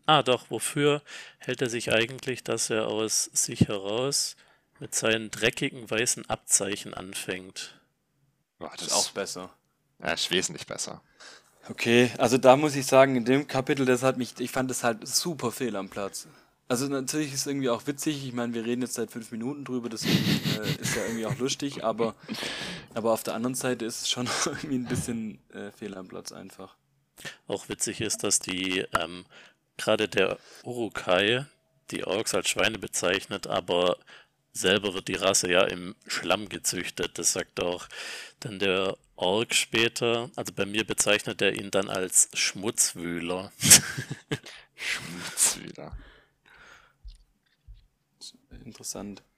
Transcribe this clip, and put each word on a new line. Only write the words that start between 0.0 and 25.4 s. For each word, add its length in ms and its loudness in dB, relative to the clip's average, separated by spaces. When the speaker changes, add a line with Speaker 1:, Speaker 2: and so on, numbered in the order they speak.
Speaker 1:
Ah, 160 6
doch, 280 2
„Wofür 520 2
hält 240 -4
er 80 0
sich 220 -2
eigentlich, 520 0
dass 260 -2
er 180 0
aus 360 0
sich 440 2
heraus 680 -2
mit 160 -12
seinen 360 2
dreckigen 600 -2
weißen 400 0
Abzeichen 640 -2
anfängt?“ 840 -10
Speaker 2:
Boah, 180 -10
Speaker 3:
Das 100 -10
Speaker 2:
das 60 -2
Speaker 3:
ist 0 -
auch 180 2
besser. 400 -6
Speaker 2:
Ja, 120 -2
ist 180 -2
wesentlich 360 0
besser. 360 -8
Speaker 3:
Okay, 500 6
also 200 6
da 180 12
muss 180 2
ich 120 -2
sagen, 300 8
in 80 0
dem 220 4
Kapitel, 400 0
das 160 4
hat 140 4
mich, 240 -4
ich 100 -4
fand 200 -2
das 120 -4
halt 240 0
super 460 -2
fehl 240 -4
am 120 -6
Platz. 380 -8
Also 200 0
natürlich 460 -2
ist 60 -2
es 60 -2
irgendwie 220 0
auch 180 0
witzig, 400 -4
ich 60 -8
meine, 220 -2
wir 100 -4
reden 180 0
jetzt 120 -4
seit 160 -4
fünf 200 -12
Minuten 340 -6
drüber, 240 -4
deswegen, 600 0
äh, 280 -2
ist 180 -2
ja 100 -2
irgendwie 220 -4
auch 100 -2
lustig, 480 -4
aber, 300 0
aber 180 2
auf 120 0
der 100 -4
anderen 220 -2
Seite 280 -2
ist 180 -6
es 80 -2
schon 180 -2
<laughs> 80 0
irgendwie 300 -4
ein 120 -2
bisschen, 520 -4